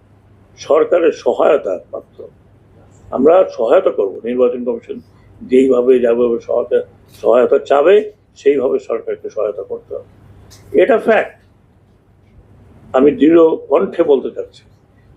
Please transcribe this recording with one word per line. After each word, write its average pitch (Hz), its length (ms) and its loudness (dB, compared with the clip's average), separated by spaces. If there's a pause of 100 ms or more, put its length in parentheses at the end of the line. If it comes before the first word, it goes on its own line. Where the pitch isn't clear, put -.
(580)
সরকারের 156 540 0
সহায়তা - 680 -2 (120)
মাত্র, - 360 -18 (840)
আমরা 156 460 2
সহায়তা 156 320 2
করব। 98 340 -6
নির্বাচন 123 420 -2
কমিশন 123 340 -10 (420)
যেইভাবে, 127 580 2
যেভাবে 117 420 0
সহায়তা, 120 460 -4 (340)
সহায়তা 120 380 2
চাবে, 170 520 2 (240)
সেইভাবে 139 440 0
সরকারকে 110 500 -10
সহায়তা 104 340 -8
করতে - 320 -14
হবে, - 80 -12 (800)
এটা 214 160 2
ফ্যাক্ট। - 440 -2 (1500)
আমি 139 180 2
দৃঢ় 160 440 4
কণ্ঠে 170 480 -2
বলতে 127 280 0
চাচ্ছি, - 320 -16 (540)